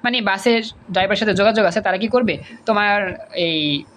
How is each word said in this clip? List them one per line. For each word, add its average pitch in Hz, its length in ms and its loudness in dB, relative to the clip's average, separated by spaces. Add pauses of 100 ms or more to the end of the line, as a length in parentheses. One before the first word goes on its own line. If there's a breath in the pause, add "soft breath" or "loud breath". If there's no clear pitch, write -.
মানে 240 180 -2
বাসের 208 400 0 (300)
ড্রাইভারের 190 280 0
সাথে 214 140 2
যোগাযোগ 208 320 4
আছে, 180 160 0
তারা 190 160 -2
কি 220 100 -4
করবে, 220 300 0 (280 loud breath)
তোমার 202 500 0 (180)
এই 156 500 -2 (140)